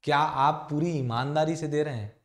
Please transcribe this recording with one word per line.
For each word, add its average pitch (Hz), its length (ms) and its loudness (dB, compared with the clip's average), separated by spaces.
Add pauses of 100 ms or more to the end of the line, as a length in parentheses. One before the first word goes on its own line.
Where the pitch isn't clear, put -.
क्या 143 160 2
आप 151 520 2
पूरी 151 200 0
ईमानदारी 143 640 0
से 156 120 -6
दे 147 140 0
रहे 147 120 -2
हैं। 104 300 -8